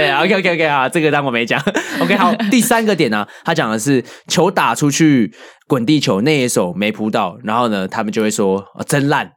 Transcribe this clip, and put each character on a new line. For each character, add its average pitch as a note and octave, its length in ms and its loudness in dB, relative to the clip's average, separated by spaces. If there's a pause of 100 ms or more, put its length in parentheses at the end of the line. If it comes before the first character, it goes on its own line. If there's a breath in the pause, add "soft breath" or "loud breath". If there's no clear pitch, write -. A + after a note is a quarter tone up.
对， C#3+ 80 0
OK，OK，OK， F3 540 0
好， C3+ 200 0
这 E3 120 -2
个 D#3 100 2
当 C#3+ 140 0
我 C#3 60 -2
没 A#2 140 0
讲。 C#3+ 180 -2 (180)
<laughs> C4+ 200 -6
OK， E3+ 160 0
好， F#3+ 180 2 (160)
第 B3+ 100 4
三 A3+ 240 2
个 G#3 120 0
点 D3+ 140 2
呢， G#2 160 -2 (180 loud breath)
他 E3+ 100 0
讲 C#3+ 160 0
的 A2 80 -2
是 B2+ 240 0 (260 loud breath)
球 F3 220 2
打 C#3+ 240 0
出 C#3+ 160 0
去 C#3 400 2 (380 loud breath)
滚 B2+ 160 0
地 D3 160 2
球， G2+ 220 0
内 D3 180 2
野 B2 80 0
手 G2 240 -2
没 G2+ 180 -2
扑 G#2+ 200 -4
到， G#2 340 -4
然 G#2+ 120 -2
后 A#2+ 120 0
呢， G2 180 -4
他 A2+ 160 -6
们 G#2 80 -4
就 G#2+ 120 -2
会 G#2+ 80 0
说 G2 280 0 (160)
，“哦， - 140 -10
真 C#3+ 200 0
烂， B2+ 280 -2